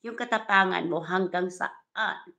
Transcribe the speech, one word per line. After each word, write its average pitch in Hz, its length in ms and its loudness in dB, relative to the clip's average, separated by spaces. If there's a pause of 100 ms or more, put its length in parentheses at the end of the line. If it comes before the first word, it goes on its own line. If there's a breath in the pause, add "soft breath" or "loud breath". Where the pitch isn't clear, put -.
yung 233 100 -8
katapangan 190 720 2
mo 165 160 0
hanggang 180 480 0
saan - 680 -6 (180)